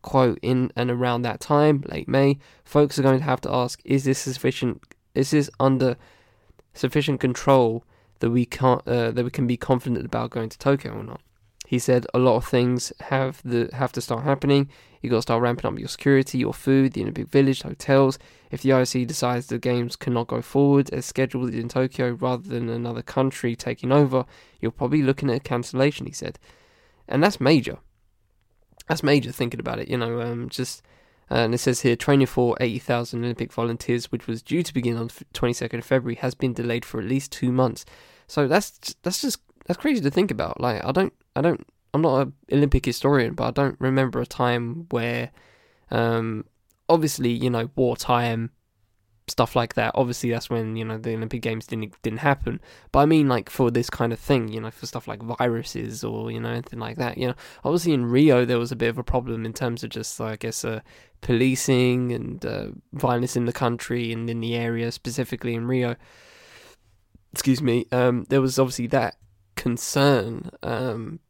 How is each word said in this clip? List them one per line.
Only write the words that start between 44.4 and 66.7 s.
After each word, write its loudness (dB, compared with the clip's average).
where, -4
um, 0
obviously, 2
you 0
know, -2
wartime, 0
stuff -2
like 0
that, 0
obviously 0
that's -4
when, -4
you -6
know, -8
the -6
Olympic -6
Games -4
didn't, -8
didn't -4
happen. 0
But 4
I 6
mean, 6
like, 0
for 2
this 0
kind -2
of -6
thing, 0
you -8
know, -10
for -18
stuff -10
like -10
viruses -4
or, -6
you -8
know, -6
anything -10
like -8
that, -4
you -2
know, -4
obviously 2
in 0
Rio 6
there 0
was -4
a -6
bit 0
of -8
a -8
problem -4
in -8
terms -6
of -10
just, -10
I -6
guess, -8
uh, -6
policing 2
and, -8
uh, -6
violence -2
in 0
the -2
country -2
and -6
in -4
the -2
area, -2
specifically -6
in -4
Rio. 0